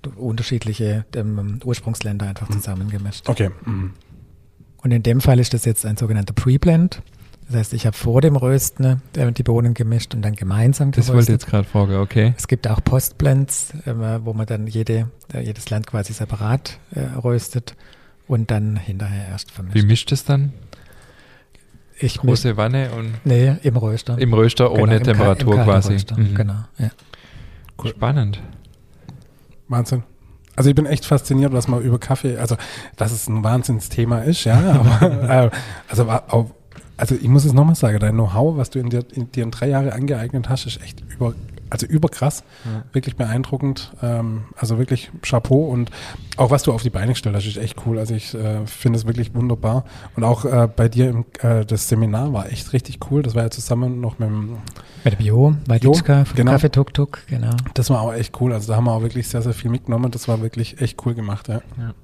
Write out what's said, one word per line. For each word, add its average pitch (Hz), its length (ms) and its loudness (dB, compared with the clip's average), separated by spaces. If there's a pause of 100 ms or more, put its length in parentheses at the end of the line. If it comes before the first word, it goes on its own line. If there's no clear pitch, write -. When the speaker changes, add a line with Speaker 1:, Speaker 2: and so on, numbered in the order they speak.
(160)
Speaker 1:
unterschiedliche, 110 880 -4 (100)
ähm, 104 500 -4
Ursprungsländer 107 640 -6
einfach 98 200 -10
Speaker 2:
Mhm. 107 60 -4
Speaker 1:
zusammengemischt. 101 760 -6
Speaker 2:
Okay. 107 220 0 (160)
Mhm. 95 260 -6 (880)
Speaker 1:
Und 127 80 0
in 117 120 2
dem 117 180 2
Fall 127 180 6
ist 123 160 2
das 117 120 -2
jetzt 113 180 -2
ein 107 140 -4
sogenannter 107 340 -2
Pre-Blend. 165 720 2 (460)
Das 123 100 0
heißt, 107 160 -2
ich 113 100 -4
hab 110 120 0
vor 123 260 2
dem 147 140 4
Rösten, 131 680 2 (140)
äh, 123 160 0
die 120 100 -2
Bohnen 120 320 2
gemischt 113 400 -2
und 110 80 -4
dann 104 140 -2
gemeinsam 120 560 2
Speaker 3:
Das 127 160 2
Speaker 1:
geröstet. 127 60 2
Speaker 3:
wollte 117 180 6
ich - 20 4
jetzt - 140 -2
grad - 180 2
fragen, 98 300 2
okay. 107 420 2
Speaker 1:
Es - 100 -8
gibt - 200 -2
auch 107 140 0
Postblends, 135 920 0 (120)
ähm, 113 160 -4 (220)
wo 113 80 -4
man 110 140 -4
dann 107 220 -6
jede, 113 420 -2 (240)
äh, 123 100 -6
jedes 107 240 -8
Land 107 200 -4
quasi 107 260 -4
separat, 110 640 -4 (140)
äh, 143 80 -6 (180)
röstet 120 560 -4 (540)
und 113 240 0
dann 107 240 0
hinterher 98 540 -6
erst 98 200 -12
vermischt. 95 240 -12
Speaker 3:
Wie 104 80 6
mischt 107 300 4
es 139 120 -2
dann? 139 280 0 (1500)
Speaker 1:
Ich - 200 -2
Speaker 3:
Große 123 340 2
Speaker 1:
misch- 101 40 -2
Speaker 3:
Wanne 123 360 0
und 113 220 -8 (100)
Speaker 1:
Nee, 131 400 4
im 123 120 2
Röster. 113 400 -2
Speaker 3:
im 123 160 2
Röster 113 360 6
Speaker 1:
Genau, 110 140 4
Speaker 3:
ohne 110 160 6
Speaker 1:
im - 40 2
Ka-, 127 100 2
Speaker 3:
Temperatur 104 440 4
Speaker 1:
im 120 80 4
Speaker 3:
quasi. 98 240 6
Speaker 1:
Kaltröster, 101 300 0
Speaker 3:
Mhm. 101 180 4
Speaker 1:
genau, 101 180 0 (240)
ja. 113 120 -2 (920)
Speaker 2:
Cool. 117 80 -4
Speaker 3:
Spannend. 113 500 -2 (1300)
Speaker 2:
Wahnsinn. 123 340 -2 (540)
Also 135 140 6
ich 135 60 4
bin 151 100 4
echt 143 180 -2
fasziniert, 139 480 2
was 120 160 0
man 123 140 0
über 120 160 2
Kaffee, 131 380 -2
also 117 200 -2 (400)
dass 110 160 -2
es 110 160 -6
ein 110 160 0
Wahnsinnsthema 117 760 0
ist, 156 240 0
ja, 113 140 6
Speaker 1:
<laughs> 123 420 6
Speaker 2:
aber, 123 460 4
äh, 110 40 4 (380)
also 113 180 2
wa-, 113 220 -2
au-, 117 220 2 (460)
also 123 180 0
ich - 140 0
muss 139 160 8
es 143 80 4
nochmal 151 240 6
sagen, 107 220 2
dein 107 160 2
Know-how, 113 420 2
was 131 140 -2
du 131 80 -6
in 120 120 -2
dir, 120 220 -2
in 123 200 -6
dir 120 120 -2
in 113 60 -4
drei 143 180 -4
Jahren 139 220 0
angeeignet 120 580 -4
hast, 131 180 -4
ist - 160 -10
echt - 200 -16 (120)
über-, 117 200 -4 (360)
also 113 160 -6
überkrass, 151 560 -2 (220)
Speaker 3:
Ja. 110 180 -6 (100)
Speaker 2:
wirklich 131 240 -4
beeindruckend, 131 760 -4 (100)
ähm, 113 400 -4 (140)
also 113 220 -2
wirklich 127 320 -2 (120)
Chapeau 135 460 2
und 120 220 -2 (460)
auch 123 140 2
was 139 140 2
du 139 80 2
auf 113 100 -4
die 120 80 0
Beine 107 220 -2
gestellt 104 240 -2
hast, 101 100 -2
ist 107 120 -6
echt 107 180 -6 (100)
cool, 113 140 -2
also 110 140 -4
ich, - 200 -6
äh, 107 320 -4
finde 117 320 0
es 113 80 -4
wirklich 117 300 -4
wunderbar 123 480 0 (320)
und - 80 0
auch, 120 200 2
äh, 120 300 4
bei 113 140 4
dir 123 200 2
im, 117 160 -2 (180)
äh, 113 220 2
das 110 240 -2
Seminar 113 440 0
war 101 180 -4
echt - 220 -8
richtig 127 260 -4 (120)
cool, 143 120 2
das 120 140 -4
war 117 80 2
ja 113 60 -2
zusammen 123 500 -4
noch 117 180 -6
mit 110 100 -2
dem 107 300 -4 (460)
Speaker 1:
Mit 101 160 2
dem 107 40 2
Jo, 127 300 4 (120)
Wajitschka 139 520 4
Speaker 2:
Jo, 139 80 6
Speaker 1:
von - 100 -4
Speaker 2:
genau. 127 160 4
Speaker 1:
Kaffee 143 180 4
Tuk 135 220 2
Tuk, - 360 -2
genau. 117 260 -2 (200)
Speaker 2:
Das 123 140 0
war 123 140 2
auch 113 100 -4
echt 117 280 -6
cool, 123 120 2
also 104 200 -4
da 107 40 2
haben 117 80 2
wir 120 80 2
auch 113 100 -2
wirklich 120 260 -4
sehr, 120 120 -4
sehr 117 140 -2
viel 117 160 -4
mitgenommen, 120 400 -2
das 117 160 -10
war 110 160 -2
wirklich 113 380 -6
echt - 260 -4
cool 120 80 -2
gemacht, 107 340 -8
ja. 110 140 -6 (160)
Speaker 3:
Ja. 117 260 -10